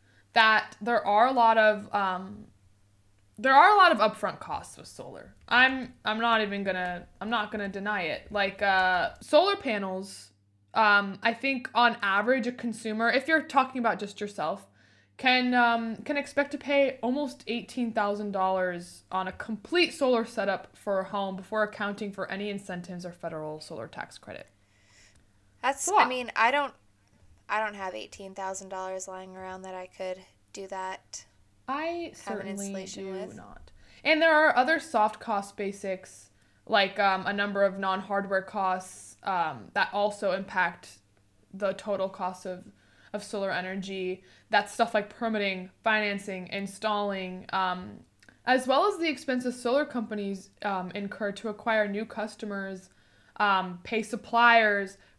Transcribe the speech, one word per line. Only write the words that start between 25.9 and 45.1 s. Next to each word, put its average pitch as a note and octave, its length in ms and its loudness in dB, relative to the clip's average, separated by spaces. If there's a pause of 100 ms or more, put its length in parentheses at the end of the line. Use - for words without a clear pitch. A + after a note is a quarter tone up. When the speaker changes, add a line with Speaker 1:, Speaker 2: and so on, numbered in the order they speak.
Speaker 1:
lot. G#4 140 6
Speaker 2:
I - 20 0
mean, B3 280 -6
I A3+ 140 4
don't, C#4+ 220 0 (800)
I G#3+ 140 -2
don't G#3 100 -6
have G3+ 200 -8
eighteen G3 400 -14
thousand F#3+ 340 -10
dollars F#3+ 400 -10
lying F#3 280 -14
around F#3 260 -12
that F#3 120 -12
I F#3 140 -12
could F#3 300 -10 (340)
do G3 160 -12
that, - 560 -10 (440)
Speaker 1:
I E4 440 -6 (140)
Speaker 2:
have G3+ 140 -6
an F#3+ 60 -10
Speaker 1:
certainly G3 200 -8
Speaker 2:
installation F#3+ 400 -10
Speaker 1:
do F#3+ 60 -8
Speaker 2:
with. F#3+ 240 -10
Speaker 1:
not. - 340 -20 (320)
And D#4 200 2
there D#4+ 120 6
are D4+ 220 6
other C#4+ 240 4
soft G#3+ 400 0
cost G3+ 360 -6
basics, G3 720 -8 (360)
like, G3 320 2
um, F#3+ 280 2
a G3+ 60 0
number G3+ 320 2
of F#3+ 140 2
non-hardware G3 640 -2
costs, F#3 800 -4
um, D#3 520 -2
that G3 180 2
also G3+ 400 0
impact F#3 680 -4 (540)
the G3 220 -2
total G3 340 -4
cost F#3 380 -8
of, F3+ 180 -10 (480)
of G3+ 100 -8
solar G3 280 -4
energy. F#3 720 -6 (240)
That's G#3 240 2
stuff A3+ 220 0
like G#3 160 -2